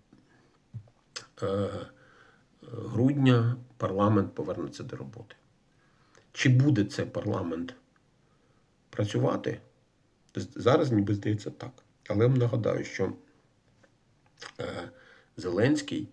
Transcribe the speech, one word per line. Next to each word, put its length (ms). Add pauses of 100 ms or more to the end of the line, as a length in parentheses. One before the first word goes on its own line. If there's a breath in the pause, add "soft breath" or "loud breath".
(1400 soft breath)
е, 260 (920 soft breath)
грудня 920 (200)
парламент 580
повернеться 480
до 140
роботи. 380 (1000 soft breath)
Чи 160
буде 360
цей 220
парламент 680 (1160 soft breath)
працювати? 720 (720)
З-, 200
зараз, 380
ніби, 220
здається, 360
так. 220 (360)
Але 160
я 20
вам 100
нагадаю, 480
що, 280 (1500)
е, 300 (460 loud breath)
Зеленський 760